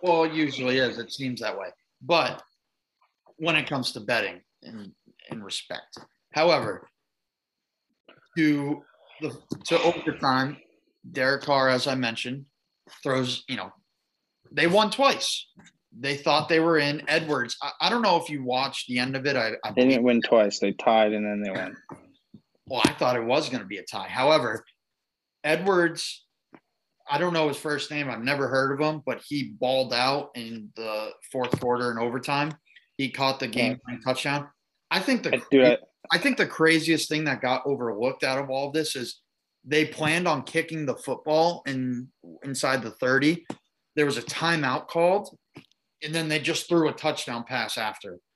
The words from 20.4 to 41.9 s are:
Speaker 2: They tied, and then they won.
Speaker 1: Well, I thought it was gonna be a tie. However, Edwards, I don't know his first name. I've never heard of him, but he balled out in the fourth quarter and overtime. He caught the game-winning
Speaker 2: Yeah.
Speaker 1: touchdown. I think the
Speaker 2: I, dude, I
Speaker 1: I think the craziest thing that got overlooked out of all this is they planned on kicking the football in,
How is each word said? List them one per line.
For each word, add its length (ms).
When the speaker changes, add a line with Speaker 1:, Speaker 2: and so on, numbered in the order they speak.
Speaker 2:
They 140
tied, 400
and 140
then 160
they 80
won. 260
Speaker 1:
Well, 180
I 80
thought 240
it 80
was 240
gonna 160
be 140
a 60
tie. 240
However, 560
Edwards, 800
I 80
don't 140
know 160
his 80
first 340
name. 180
I've 140
never 260
heard 240
of 140
him, 180
but 220
he 320
balled 340
out 440
in 400
the 340
fourth 280
quarter 300
and 80
overtime. 540
He 140
caught 300
the 80
game-winning 580
Speaker 2:
Yeah. 60
Speaker 1:
touchdown. 360
I 80
think 240
the 120
Speaker 2:
I, 140
dude, 140
I 140
Speaker 1:
I 60
think 180
the 100
craziest 640
thing 160
that 160
got 260
overlooked 560
out 160
of 120
all 200
this 240
is 260
they 220
planned 420
on 160
kicking 420
the 100
football 720
in, 420